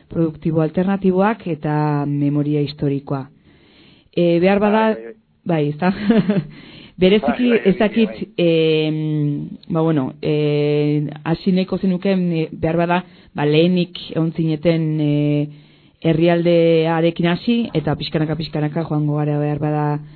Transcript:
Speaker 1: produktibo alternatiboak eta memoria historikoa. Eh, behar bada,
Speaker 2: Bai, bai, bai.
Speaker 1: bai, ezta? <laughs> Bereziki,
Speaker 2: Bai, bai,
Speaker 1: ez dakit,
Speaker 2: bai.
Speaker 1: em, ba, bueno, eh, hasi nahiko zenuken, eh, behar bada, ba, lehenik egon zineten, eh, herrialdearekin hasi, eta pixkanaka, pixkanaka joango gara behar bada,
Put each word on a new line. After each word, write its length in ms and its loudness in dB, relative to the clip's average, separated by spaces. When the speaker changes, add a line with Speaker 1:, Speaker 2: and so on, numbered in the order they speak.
Speaker 1:
produktibo 540 -2
alternatiboak 840 0
eta 600 -2
memoria 540 0
historikoa. 680 -4
Eh, 300 2
behar 180 4
bada, 360 2
Speaker 2:
Bai, 0 -
bai, 180 -14
bai. 0 -
Speaker 1:
bai, 240 0
ezta? 240 -2
<laughs> 520 -20
Bereziki, 520 2
Speaker 2:
Bai, 100 4
bai, 100 0
Speaker 1:
ez 80 2
dakit, 320 2
Speaker 2:
bai. 260 -12
Speaker 1:
em, 1120 0
ba, 120 -2
bueno, 400 0
eh, 840 0
hasi 300 -2
nahiko 260 0
zenuken, 540 0
eh, 180 -2
behar 260 -2
bada, 280 0
ba, 120 -2
lehenik 480 2
egon 160 -2
zineten, 680 0
eh, 480 0
herrialdearekin 1300 2
hasi, 460 -2
eta 200 0
pixkanaka, 400 -4
pixkanaka 540 -4
joango 320 0
gara 180 0
behar 220 -2
bada, 400 -2